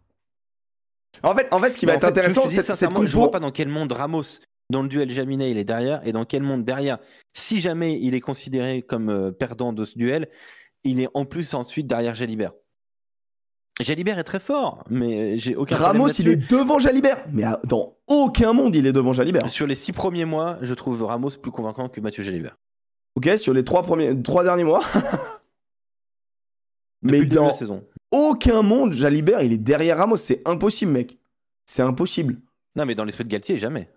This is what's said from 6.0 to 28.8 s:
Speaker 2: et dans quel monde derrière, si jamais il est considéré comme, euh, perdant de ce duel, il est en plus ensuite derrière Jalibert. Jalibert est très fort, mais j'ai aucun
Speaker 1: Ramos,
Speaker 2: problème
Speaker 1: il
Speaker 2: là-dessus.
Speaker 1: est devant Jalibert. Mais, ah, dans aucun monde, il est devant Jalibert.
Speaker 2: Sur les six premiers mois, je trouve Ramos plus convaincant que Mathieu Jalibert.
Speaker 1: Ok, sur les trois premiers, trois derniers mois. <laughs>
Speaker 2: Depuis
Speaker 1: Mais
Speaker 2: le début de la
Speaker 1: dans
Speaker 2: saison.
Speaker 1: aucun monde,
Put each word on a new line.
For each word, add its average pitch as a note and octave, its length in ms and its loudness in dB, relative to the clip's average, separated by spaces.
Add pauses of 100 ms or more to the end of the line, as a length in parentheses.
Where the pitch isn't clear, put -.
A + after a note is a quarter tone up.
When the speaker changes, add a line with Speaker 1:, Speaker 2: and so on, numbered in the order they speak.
Speaker 2:
et A2+ 60 -2
dans A2 140 -2
quel C#3 160 -4
monde C3+ 220 -2
derrière, C3 340 -4 (360)
si - 240 -2
jamais E3 420 -2
il B2+ 140 0
est B2 60 0
considéré C3 640 -4
comme, A2+ 260 -4
euh, F#2+ 240 -2
perdant A#2+ 400 -6
de G#2+ 140 -6
ce - 100 -14
duel, C3+ 320 -2 (560)
il C3 160 0
est B2+ 140 -2
en C#3+ 100 -2
plus D3+ 300 -8
ensuite C#3 320 -6
derrière A#2 280 -2
Jalibert. A2 380 -6 (1300)
Jalibert F3 380 -4
est E3 60 -4
très F#3+ 160 -8
fort, C#4 480 -4
mais A2+ 500 -2
j'ai A#2 180 -4
aucun C#3 200 -2
Speaker 1:
Ramos, G3+ 300 4
Speaker 2:
problème D4 120 2
Speaker 1:
il E3 120 2
Speaker 2:
là-dessus. D#3+ 240 2
Speaker 1:
est C4 40 8
devant C#4 200 4
Jalibert. C4 400 4 (140)
Mais, G#2+ 120 0
ah, A2+ 200 -2
dans - 320 -2 (100)
aucun B3+ 480 4
monde, A#3+ 200 4
il C#3 120 4
est C3+ 60 2
devant C3 200 4
Jalibert. B2+ 380 0
Speaker 2:
Sur D3+ 160 -4
les C#3 80 -2
six - 180 -8
premiers F3 320 -2
mois, D#3+ 380 -4
je B2 120 -4
trouve A#2+ 280 -4
Ramos A#2+ 280 -4 (120)
plus B2 80 -10
convaincant A#2 400 -8
que A2+ 100 -14
Mathieu G#2 220 -6
Jalibert. F2+ 340 -8 (600)
Speaker 1:
Ok, C3+ 200 0
sur F3+ 160 0
les C3 120 2
trois F3 180 2
premiers, D#3 400 0
trois F3 220 2
derniers F3 200 2
mois. E3 240 4
<laughs> - 60 -2 (2000)
Speaker 2:
Depuis C3 100 2
Speaker 1:
Mais C#3+ 60 6
Speaker 2:
le D3 60 6
début C#3+ 100 2
de D#3 60 6
la D3 80 6
Speaker 1:
dans C3+ 40 2
Speaker 2:
saison. G#2 320 -8 (260)
Speaker 1:
aucun B3 520 4
monde, A3 320 4